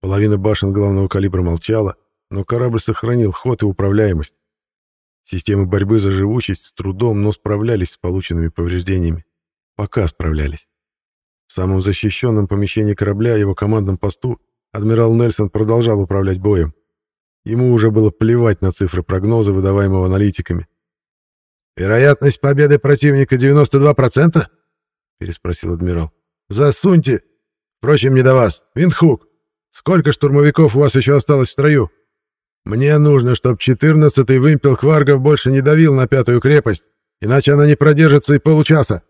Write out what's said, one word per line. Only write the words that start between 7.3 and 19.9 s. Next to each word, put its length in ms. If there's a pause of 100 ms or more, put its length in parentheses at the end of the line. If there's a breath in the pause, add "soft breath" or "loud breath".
справлялись 600
с 40
полученными 520
повреждениями. 760 (500)
Пока 320
справлялись. 600 (800)
В 40
самом 280
защищенном 680
помещении 480
корабля, 420
его 180
командном 440
посту, 420 (300)
адмирал 440
Нельсон 360
продолжал 500
управлять 380
боем. 360 (720)
Ему 280
уже 180
было 200
плевать 500
на 100
цифры 320
прогноза, 500
выдаваемого 540